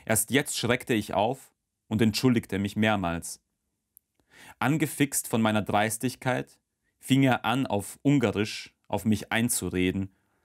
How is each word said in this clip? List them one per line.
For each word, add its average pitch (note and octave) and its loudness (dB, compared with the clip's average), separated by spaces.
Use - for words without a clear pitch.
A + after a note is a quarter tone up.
erst - 0
jetzt C#3 0
schreckte B2 0
ich G#2 -2
auf A2+ -4
und A2 0
entschuldigte A2+ 2
mich G2+ -4
mehrmals. G2 0
Angefixt D3 -2
von A2+ 0
meiner G#2+ 2
Dreistigkeit, A#2 -2
fing C3+ 2
er B2 2
an, B2 0
auf - -4
Ungarisch A2 0
auf - -4
mich G#2+ 0
einzureden, F#2+ 0